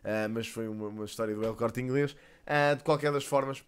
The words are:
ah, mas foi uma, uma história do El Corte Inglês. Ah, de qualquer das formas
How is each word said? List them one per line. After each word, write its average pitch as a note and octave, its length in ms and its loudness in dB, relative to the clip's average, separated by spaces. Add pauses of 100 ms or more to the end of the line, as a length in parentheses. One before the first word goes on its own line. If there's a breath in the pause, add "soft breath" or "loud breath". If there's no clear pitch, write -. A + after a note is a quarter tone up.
ah, G#2+ 260 -2
mas A2+ 200 -4
foi A2+ 180 -6
uma, G#2+ 220 -6
uma G#2+ 160 -8
história G#2+ 300 -4
do G#2+ 100 -2
El A2+ 100 0
Corte A#2 260 0
Inglês. C3+ 360 0 (300 loud breath)
Ah, D3 280 4
de C3+ 80 -4
qualquer D3 300 2
das C#3 140 0
formas C3+ 420 0